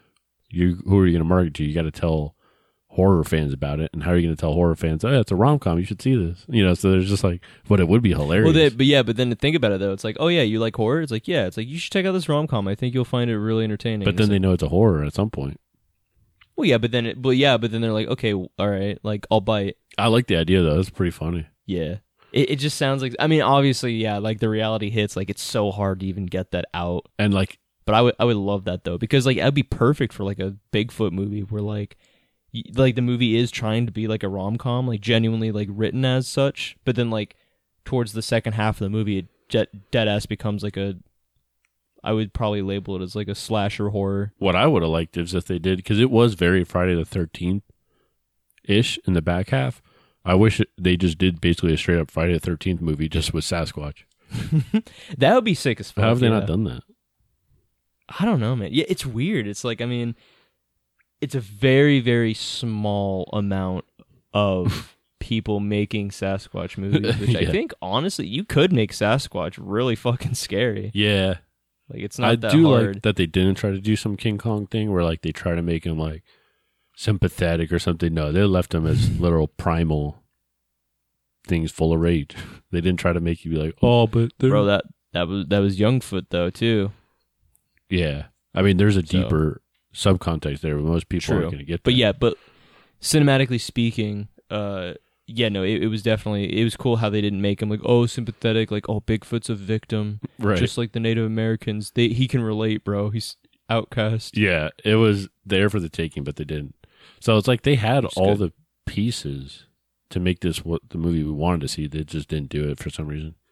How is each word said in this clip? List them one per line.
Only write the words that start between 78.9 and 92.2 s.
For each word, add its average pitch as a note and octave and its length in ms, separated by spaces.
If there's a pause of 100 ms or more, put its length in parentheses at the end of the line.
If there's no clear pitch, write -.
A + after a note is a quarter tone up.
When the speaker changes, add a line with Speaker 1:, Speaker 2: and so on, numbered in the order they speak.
Speaker 2:
<laughs> - 100
Speaker 1:
literal E2 280
primal D#2 760 (1200)
things E2 240
full D#2+ 220
of D#2+ 60
rage. E2 360 (360)
They F2 100
didn't F2+ 180
try F2 140
to F2 60
make E2+ 240
you D#2+ 80
be D#2+ 60
like, D#2 240
"Oh, A#2+ 260
but A#2 320
they're" C3 120
Speaker 2:
Bro, G#2 140
that, G2+ 200 (280)
that E2+ 140
was, F#2 200
that G2+ 120
was G2 200
Youngfoot, G#2 500
though, F2 200
too. G#2+ 420 (1000)
Speaker 1:
Yeah. D2+ 360 (280)
I F#2+ 80
mean, G2 160
there's G2+ 180
a F2 100
Speaker 2:
So F#2 180
Speaker 1:
deeper D#2 380 (320)
subcontext E2 680
there, D2+ 140
but D2 100
most E2+ 240
people F2 160
Speaker 2:
True. D#2 140
Speaker 1:
aren't E2+ 120
gonna C#2+ 120
get E2+ 200
Speaker 2:
But C3 80
Speaker 1:
that. B2+ 60
Speaker 2:
yeah, A2 140
but A#2 260 (640)